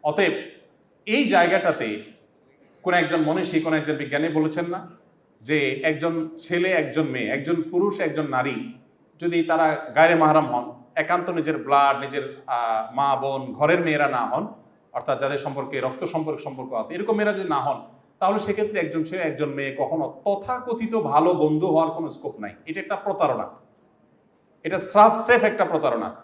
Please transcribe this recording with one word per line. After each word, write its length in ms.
অতএব 300
এই 240
জায়গাটাতে 760
কোন 100
একজন 280
মনীষী, 380
কোন 140
একজন 220
বিজ্ঞানী 340
বলেছেন 360
না 220
যে 300
একজন 680
ছেলে, 320
একজন 340
মেয়ে, 260
একজন 420
পুরুষ, 280
একজন 280
নারী 460
যদি 240
তারা 520
গায়রে 200
মাহরাম 400
হন, 280
একান্ত 340
নিজের 280
ব্লাড, 420
নিজের, 480
আহ, 480
মা 200
বোন, 380
ঘরের 260
মেয়েরা 300
না 180
হন, 260
অর্থাৎ 260
যাদের 180
সম্পর্কে 440
রক্ত 220
সম্পর্ক, 360
সম্পর্ক 340
আছে, 200
এরকম 220
মেয়েরা 220
যদি 120
না 120
হন, 200
তাহলে 200
সেক্ষেত্রে 400
একজন 240
ছেলে, 180
একজন 280
মেয়ে 300
কখনো 460
তথাকথিত 680
ভালো 380
বন্ধু 340
হওয়ার 220
কোনো 220
স্কোপ 280
নাই। 160
এটা 140
একটা 160
প্রতারণা, 540
এটা 160
সাফ 460
সেফ 180
একটা 220
প্রতারণা। 580